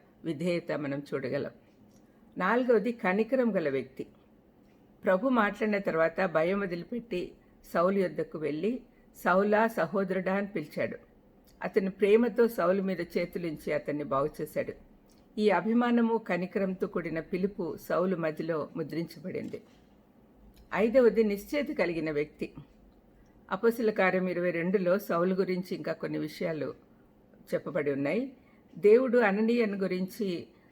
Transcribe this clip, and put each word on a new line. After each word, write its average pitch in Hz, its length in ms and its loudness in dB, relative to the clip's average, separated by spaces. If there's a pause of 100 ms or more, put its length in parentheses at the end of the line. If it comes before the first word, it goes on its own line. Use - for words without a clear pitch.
(240)
విధేయత 165 480 -2
మనం 143 300 -4 (120)
చూడగలం. 135 360 -4 (880)
నాలుగవది, 226 540 2
కనికరం 220 640 0
గల 160 120 0
వ్యక్తి. 135 380 -4 (1000)
ప్రభు 190 240 2
మాట్లాడిన 208 500 2
తర్వాత 160 480 0
భయం 175 340 0
వదిలిపెట్టి 180 720 -6 (420)
సౌలు 190 240 2
యొద్దకు 160 400 -2
వెళ్ళి, 156 420 -4 (440)
"సౌలా, 208 420 4
సహోదరుడా" 190 680 -2
అని 202 120 -2
పిలిచాడు. 151 520 -6 (640)
అతను 190 280 0
ప్రేమతో 226 580 4
సౌలు 196 340 2
మీద 190 180 -2
చేతులుంచి 170 720 -4
అతన్ని 147 320 -2
బాగు 139 240 0 (120)
చేశాడు. - 320 -6 (680)
ఈ 208 120 4
అభిమానము, 226 680 2
కనికరంతో 185 680 -4
కూడిన 165 340 -6
పిలుపు 180 560 -4 (120)
సౌలు 180 280 0
మదిలో 160 600 -2
ముద్రించబడింది. 156 840 -8 (1120)
ఐదవది, 226 500 4
నిశ్చయత 214 420 -2
కలిగిన 170 440 -2
వ్యక్తి. 151 420 -4 (960)
అపొస్తల 226 400 0
కార్యం 185 380 2
ఇరవై 175 220 -2
రెండులో 175 480 2
సౌలు 185 360 0
గురించి 185 420 -2
ఇంకా 156 160 -6
కొన్ని 156 260 -6
విషయాలు 156 560 -6 (800)
చెప్పబడి 151 380 -2
ఉన్నాయి. 156 400 -2 (460)
దేవుడు 226 400 6
అననీయను 220 600 2
గురించి 185 680 -4 (260)